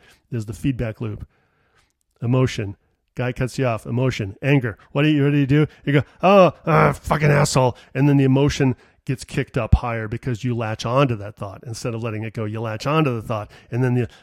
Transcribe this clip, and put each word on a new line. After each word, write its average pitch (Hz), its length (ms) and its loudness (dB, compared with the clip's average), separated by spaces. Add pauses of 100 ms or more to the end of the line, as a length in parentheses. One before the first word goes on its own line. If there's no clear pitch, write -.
(300)
is 113 180 -6
the 113 60 -10
feedback 120 460 -4
loop. 107 260 -10 (960)
Emotion. 120 540 -2 (400)
Guy 123 160 -4
cuts 127 280 -6
you 131 80 0
off. 113 180 -4
Emotion. 120 560 -4
Anger. 135 340 2 (160)
What 143 120 0
do 156 60 2
you, 147 140 2
what 143 100 2
do 143 40 2
you 143 80 2
do? 147 220 4 (180)
You 143 80 0
go, 143 100 4 (200)
"Oh, 180 280 8 (140)
uh, 156 280 4
fucking 147 360 0
asshole." 143 480 2 (160)
And 139 160 2
then 139 80 4
the 143 60 4
emotion 135 520 2 (300)
gets - 180 -6
kicked - 320 -8
up 113 200 2
higher 113 320 -4
because 117 360 -6
you 123 120 -2
latch 110 280 -6
onto 120 340 0
that 101 180 -14
thought 98 320 -16
instead 117 260 -8
of 113 80 -10
letting 107 220 -6
it 110 100 -10
go. 113 120 -6
You 107 160 -8
latch 110 260 -8
onto 151 260 0
the 113 80 -6
thought, 107 300 -8 (180)
and 120 140 -2
then 123 100 0
the, 123 160 -2 (140)